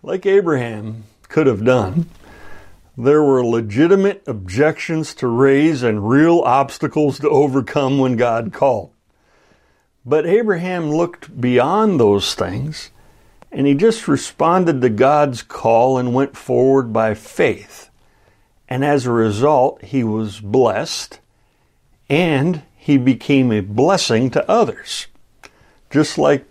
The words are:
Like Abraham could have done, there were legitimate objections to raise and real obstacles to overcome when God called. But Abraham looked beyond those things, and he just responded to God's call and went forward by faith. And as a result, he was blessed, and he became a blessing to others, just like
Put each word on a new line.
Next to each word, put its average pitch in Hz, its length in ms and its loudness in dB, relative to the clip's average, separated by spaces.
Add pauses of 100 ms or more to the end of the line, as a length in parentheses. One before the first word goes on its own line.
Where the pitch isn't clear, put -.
Like 190 240 -6
Abraham 120 760 -2 (240)
could 156 180 0
have 110 180 0
done, 123 420 0 (920)
there 143 260 4
were 135 220 4
legitimate 143 800 0
objections 143 880 -4
to - 120 -6
raise 135 560 2
and 107 260 -2
real 160 320 4
obstacles 139 800 -2
to 147 100 0
overcome 139 680 0
when 127 180 0
God 117 360 -2
called. 120 380 -2 (1120)
But 151 220 0
Abraham 180 640 -2
looked 165 500 -6
beyond 147 580 2
those 101 360 2
things, 120 560 -8 (600)
and 135 140 -2
he 143 80 4
just 220 320 0
responded 165 720 0
to 123 80 2
God's 131 540 0
call 120 560 0
and 123 160 -2
went 135 220 -2
forward 127 560 0
by 110 220 0
faith. - 760 -6 (800)
And 131 160 -4
as 143 220 0
a 120 60 -2
result, 117 680 0
he 127 220 -4
was 110 360 -6
blessed, 110 800 -2 (880)
and 156 540 0 (140)
he 143 220 0
became 127 520 2
a 107 100 0
blessing 120 680 0
to - 200 -2
others, - 560 -2 (840)
just 147 280 -2
like 147 320 0